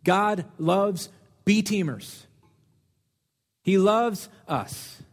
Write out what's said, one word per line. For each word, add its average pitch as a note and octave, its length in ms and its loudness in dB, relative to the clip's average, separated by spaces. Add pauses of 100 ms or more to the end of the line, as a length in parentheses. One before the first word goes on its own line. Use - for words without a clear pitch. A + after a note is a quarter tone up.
God F#3+ 420 0 (140)
loves F3+ 500 0 (340)
B-teamers. G3+ 840 -2 (1400)
He F#3+ 160 4
loves G#3+ 500 2 (180)
us - 540 -8 (120)